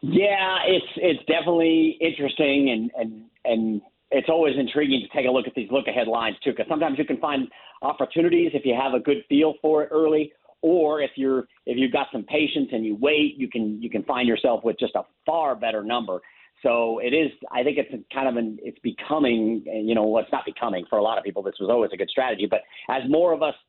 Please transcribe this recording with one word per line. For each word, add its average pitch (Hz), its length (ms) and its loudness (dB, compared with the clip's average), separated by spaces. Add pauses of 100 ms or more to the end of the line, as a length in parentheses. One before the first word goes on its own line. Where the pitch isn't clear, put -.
Yeah, 190 520 2 (100)
it's, 185 180 2 (120)
it's 175 300 0
definitely 160 720 2
interesting, 143 720 0
and, 113 260 -2
and, 113 260 -8 (220)
and 110 360 0 (300)
it's 139 160 0
always 160 320 4
intriguing 135 400 2
to 104 180 -6
take 135 80 0
a 127 60 2
look 127 160 0
at 123 80 -10
these 107 160 -6
look-ahead 123 380 0
lines, 113 340 -2
too, 143 100 0
'cause 135 140 -4
sometimes 151 320 -2
you 151 60 0
can 147 160 -2
find 139 260 -2 (340)
opportunities 165 720 2
if 143 120 -2
you 123 100 2
have 131 180 -2
a 123 60 2
good 143 300 0
feel 151 320 4
for 156 220 4
it - 100 -6
early, 156 400 2 (280)
or 156 400 4
if 135 140 -2
you're, 135 320 0 (180)
if 120 120 -2
you've 127 160 2
got 147 180 0
some 113 120 -8
patience 151 500 0
and 113 120 -2
you 107 100 -2
wait, 147 420 2
you 131 100 -4
can, 107 340 -4
you 117 80 -8
can 104 140 -4
find 123 240 0
yourself 113 380 2
with 110 120 0
just 117 180 -4
a 95 80 -2 (220)
far 156 300 0
better 110 300 -4
number. 107 340 -4 (440)
So 117 360 2
it 120 140 0
is, 156 180 2 (200)
I 143 120 -2
think 143 140 0
it's 143 160 -4 (200)
kind 135 140 -2
of 120 100 -2
an, 110 240 -4
it's - 180 -14
becoming, 117 880 0
you 110 300 -2
know, 107 100 2
well, 110 180 2
it's - 80 -6
not 135 140 -4
becoming. 110 440 -6
For 113 80 0
a 104 40 2
lot 110 160 2
of 98 80 -6
people, 98 180 -6
this 95 160 -6
was 95 100 -4
always 117 240 2
a 92 40 -12
good 92 120 -4
strategy. 113 360 -2
But 104 160 0 (280)
as 131 200 0
more 165 240 4
of 151 100 0
us 147 100 -2 (160)